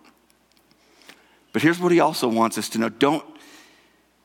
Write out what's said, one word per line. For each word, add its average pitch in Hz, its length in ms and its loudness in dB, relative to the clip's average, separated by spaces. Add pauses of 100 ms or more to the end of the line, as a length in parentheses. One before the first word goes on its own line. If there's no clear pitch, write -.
(1500)
But 113 80 -2
here's 170 180 2
what 180 140 0
he 170 80 4
also 156 260 0
wants 113 300 0
us - 140 -8
to 113 80 -6
know. 113 100 -2
Don't, 139 340 0 (1040)